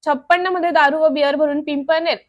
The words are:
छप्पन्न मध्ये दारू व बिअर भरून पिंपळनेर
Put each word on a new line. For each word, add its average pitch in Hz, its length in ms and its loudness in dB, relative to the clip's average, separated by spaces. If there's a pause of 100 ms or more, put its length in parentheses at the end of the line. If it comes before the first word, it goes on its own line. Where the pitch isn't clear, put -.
छप्पन्न 349 420 0
मध्ये 359 220 -2
दारू 302 280 2
व 311 100 2
बिअर 285 280 0
भरून 294 260 0
पिंपळनेर 294 560 -2 (100)